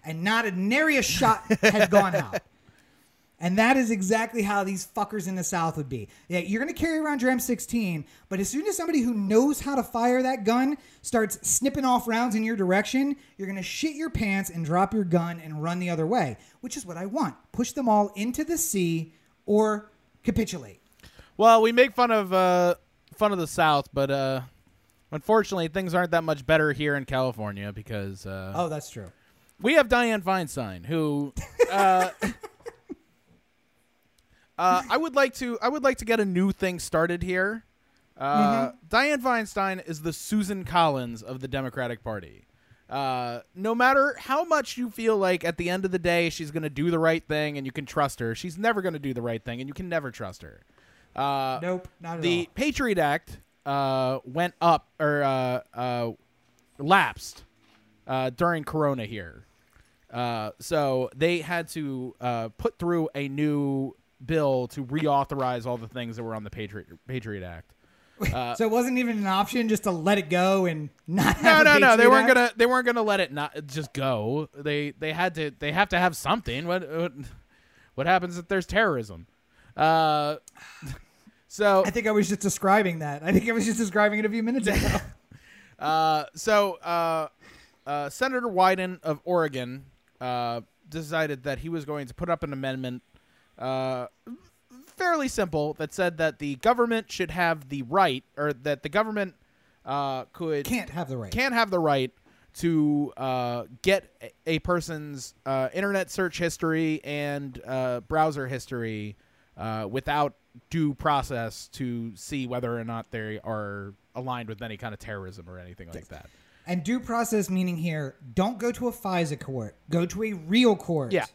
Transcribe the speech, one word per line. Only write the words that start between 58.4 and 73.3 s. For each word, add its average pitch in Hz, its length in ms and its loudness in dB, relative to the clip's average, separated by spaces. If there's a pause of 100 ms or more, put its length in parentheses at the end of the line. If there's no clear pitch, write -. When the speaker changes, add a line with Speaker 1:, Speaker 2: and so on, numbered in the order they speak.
Speaker 2:
Corona 139 420 0
here. 98 400 -12 (680)
Uh, 117 480 -4
so 135 540 0
they 170 260 0
had 165 280 -6
to, 131 540 -8
uh, 117 360 -2
put - 220 -6
through 170 340 0
a 143 140 -4
new 139 640 0 (320)
bill 135 440 0
to 143 160 -10
reauthorize 139 800 0
all 123 120 -4
the 113 120 -12
things 117 260 -10
that 117 80 -10
were 113 100 -8
on 107 120 -8
the 101 40 -10
Patriot, 104 380 -10 (200)
Patriot 110 380 -8
Act. 85 280 -16 (460)
Speaker 1:
Wait, - 140 0
Speaker 2:
Uh, 120 220 -4
Speaker 1:
so 226 100 0
it 220 60 2
wasn't 247 260 0
even 240 220 -2
an 202 80 -2
option 202 420 0
just 214 140 0
to 202 80 0
let 180 260 2
it 180 120 -4
go 185 360 4
and 156 240 -4 (160)
not 175 200 2 (180)
Speaker 2:
No, 330 60 8
Speaker 1:
have 311 120 10
a - 40 10
Speaker 2:
no, 294 120 10
no. - 20 8 (120)
They 226 120 8
Speaker 1:
Patriot 240 60 12
Speaker 2:
weren't 262 200 8
Speaker 1:
Act? 262 60 10
Speaker 2:
gonna, 240 200 6
they 226 100 6
weren't 254 220 4
gonna 240 160 2
let 202 160 2
it 160 120 0